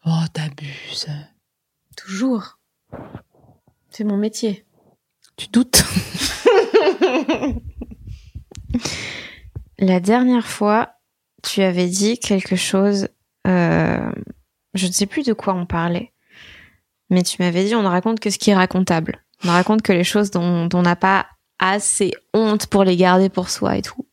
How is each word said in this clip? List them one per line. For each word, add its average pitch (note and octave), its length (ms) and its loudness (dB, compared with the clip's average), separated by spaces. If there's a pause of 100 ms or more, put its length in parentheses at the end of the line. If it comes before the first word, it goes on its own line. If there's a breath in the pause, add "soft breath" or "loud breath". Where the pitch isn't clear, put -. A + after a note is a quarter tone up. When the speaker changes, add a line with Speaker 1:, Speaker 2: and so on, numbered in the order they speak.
Speaker 1:
Oh, E3 140 0 (140)
t'abuses. D3 720 -12 (880)
Speaker 2:
Toujours. G3+ 640 -4 (1300)
C'est - 160 -10
mon G3+ 140 -2
métier. G#3+ 480 -4 (720)
Speaker 1:
Tu - 100 -14
doutes ? - 400 2
<laughs> - 60 -8 (3750 loud breath)
Speaker 2:
La F#3 220 4
dernière A#3+ 460 2
fois, G#3+ 480 0 (480)
tu - 200 -2
avais F3+ 240 2
dit G3+ 320 0
quelque F#3+ 380 -2
chose, G3 520 0 (380)
euh, E3+ 640 2 (640)
je F#3+ 120 -2
ne F3+ 60 -4
sais G3+ 140 0
plus C#4+ 180 -6
de A#3+ 80 0
quoi G3+ 220 -2
on F3+ 120 -4
parlait, F3 460 -2 (1000 soft breath)
mais F3+ 120 4
tu - 200 -4
m'avais F3+ 220 0
dit, G#3+ 100 0
on A3+ 80 0
ne G3 60 2
raconte G3+ 320 0
que G#3 100 -4
ce - 80 -6
qui - 120 2
est G3+ 40 6
racontable. F#3 680 0 (180)
On F3+ 60 0
ne F3 40 4
raconte G#3+ 300 2
que G3+ 100 0
les F3 120 4
choses G#3 260 0
dont, F3 360 0
dont F3+ 120 0
on F3+ 40 4
n'a F3 140 4
pas F#3+ 300 2 (320)
assez G3 540 0 (200)
honte G#3+ 340 0
pour G3 180 4
les F#3 120 4
garder F#3 320 6
pour F3+ 220 -4
soi G3 260 -2
et - 60 -2
tout. - 300 -12